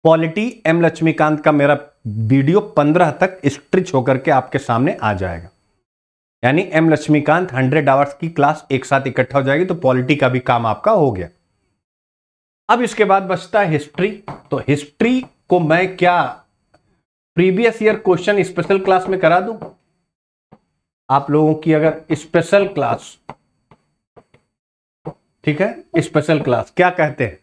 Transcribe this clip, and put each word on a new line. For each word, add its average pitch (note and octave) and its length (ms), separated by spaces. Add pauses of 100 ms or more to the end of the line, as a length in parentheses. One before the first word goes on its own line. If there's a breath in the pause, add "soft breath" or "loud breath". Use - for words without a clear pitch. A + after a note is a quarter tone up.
पॉलिटी E3 600
एम E3 140
लक्ष्मीकांत D#3 600
का D3+ 120
मेरा C#3+ 260 (280)
वीडियो C3+ 540
पन्द्रह D#3 500
तक F#3 360
स्ट्रिच F3+ 480
होकर B2+ 240
के - 120
आपके C3 280
सामने B2+ 440
आ G#2+ 100
जाएगा, F2 360 (960)
यानी E3 280
एम D#3+ 180
लक्ष्मीकांत D3+ 640
हंड्रेड C3 360
आवर्स C#3 260
की E3 140
क्लास D#3 420
एक C3+ 140
साथ C3+ 220
इकट्ठा C3 320
हो C3+ 60
जाएगी, C#3+ 200
तो F#3 100
पॉलिटी C3 420
का C3 120
भी B2+ 120
काम A#2 260
आपका A2+ 260
हो D#3 200
गया। F2+ 160 (1400)
अब A#3+ 140
इसके G#3+ 220
बाद G3 180
बचता F#3 380
है F#3+ 100
हिस्ट्री। E3 400 (400)
तो C#3 80 (100)
हिस्ट्री A#3 560 (240)
को F3+ 120
मैं F3 360
क्या F3 260 (1120)
प्रीवियस G3 480
ईयर G#3+ 140
क्वेश्चन F#3+ 460
स्पेशल F3 360
क्लास F#3+ 300
में F3+ 120
करा E3+ 200
दूं? G#3+ 160 (1500)
आप C3+ 200
लोगों D#3 240
की D#3+ 180
अगर D#3 300 (100)
स्पेशल F#3 540
क्लास, B2+ 520 (2250)
ठीक D3 160
है, - 240 (140)
स्पेशल D3+ 420
क्लास A#2 360
क्या F3+ 140
कहते D3+ 340
हैं? - 180